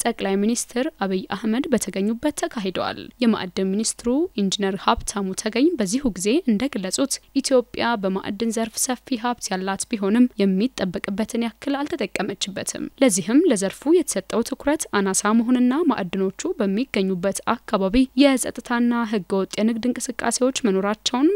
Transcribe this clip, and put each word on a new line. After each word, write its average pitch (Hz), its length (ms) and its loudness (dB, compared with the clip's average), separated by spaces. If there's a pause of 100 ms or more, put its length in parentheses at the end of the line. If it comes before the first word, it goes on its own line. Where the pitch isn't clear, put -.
ጠቅላይ 196 360 -2
ሚኒስትር 233 500 -2 (120)
አብይ 190 340 -2
አህመድ 226 360 -2
በተገኙበት 226 720 -2
ተካሂደዋል። 185 640 -4 (160)
የማዕድን 190 520 0
ሚኒስትሩ 220 380 -4 (280)
ኢንጂነር 196 440 0
ሀብታሙ - 460 -2 (100)
ተገኝ 233 360 2
በዚሁ 233 340 -2
ጊዜ 247 160 -4 (200)
እንደገለጹት 226 680 0 (240)
ኢትዮጵያ 254 480 2 (100)
በማዕድን 196 560 -2
ዘርፍ 226 260 -4
ሰፊ - 400 -4
ሀብት 240 280 -4
ያላት 190 400 -4
ቢሆንም 208 400 4 (120)
የሚጠበቅበትን 202 1080 0
ያክል 277 300 -4
አልተጠቀመችበትም። 220 1120 -6 (140)
ለዚህም 233 460 4
ለዘርፉ 233 480 2
የተሰጠው 233 500 2
ትኩረት 285 400 -2 (100)
አናሳ 196 400 2
መሆንና 247 420 4 (100)
ማዕድኖቹ 196 680 -2
በሚገኙበት 196 920 0
አካባቢ 196 480 0 (220)
የጸጥታና 240 880 2
ህገወጥ 196 480 -2
የንግድ 226 320 0
እንቅስቃሴዎች - 760 -2
መኖራቸውን 214 720 2